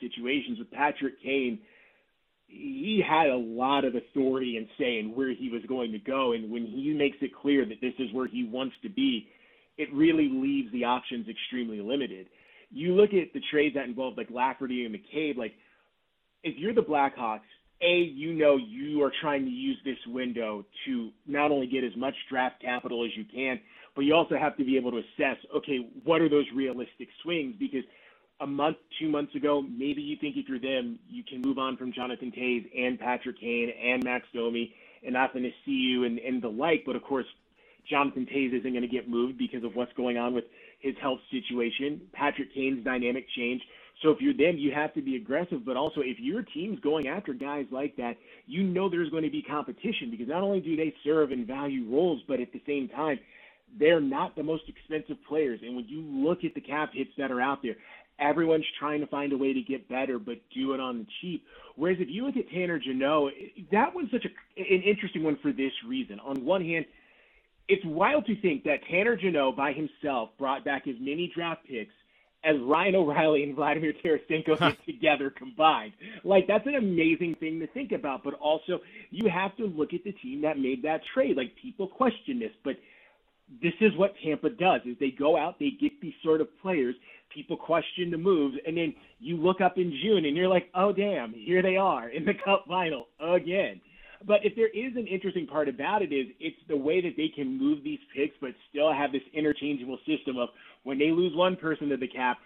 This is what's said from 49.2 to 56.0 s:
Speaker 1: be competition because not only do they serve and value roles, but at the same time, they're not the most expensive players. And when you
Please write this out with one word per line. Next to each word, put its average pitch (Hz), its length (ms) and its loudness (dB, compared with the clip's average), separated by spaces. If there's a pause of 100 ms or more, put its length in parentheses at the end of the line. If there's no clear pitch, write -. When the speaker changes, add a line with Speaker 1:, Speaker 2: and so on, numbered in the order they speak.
Speaker 1:
be 147 120 -6
competition 151 680 -6
because 113 180 -6
not 165 140 -2
only 196 180 0
do 160 160 -2
they 156 180 -2 (100)
serve 151 260 4
and 123 160 -2
value 135 420 -4
roles, 147 380 2
but 131 140 0
at 123 120 -6
the 127 140 -12
same 139 220 -2
time, 147 300 -2 (600)
they're 160 220 6
not 147 360 -2
the 151 60 -4
most 156 260 -2
expensive 151 480 -8 (120)
players. 147 340 0
And 123 140 -8
when 123 100 -6
you 147 140 -10